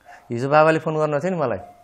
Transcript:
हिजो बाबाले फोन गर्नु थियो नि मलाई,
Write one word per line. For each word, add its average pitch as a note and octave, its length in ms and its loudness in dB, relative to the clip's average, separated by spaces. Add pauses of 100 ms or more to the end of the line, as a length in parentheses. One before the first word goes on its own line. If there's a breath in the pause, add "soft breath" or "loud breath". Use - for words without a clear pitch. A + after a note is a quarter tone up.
(300 loud breath)
हिजो B2 180 -4
बाबाले D#3 300 4
फोन D#3 180 -4
गर्नु D3+ 240 -2
थियो F3+ 100 -4
नि F#3 60 -4
मलाई, B2 220 -2 (240)